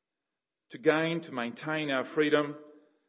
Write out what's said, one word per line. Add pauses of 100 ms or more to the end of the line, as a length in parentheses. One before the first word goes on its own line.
(720)
to
gain,
to
maintain
our (100)
freedom, (540)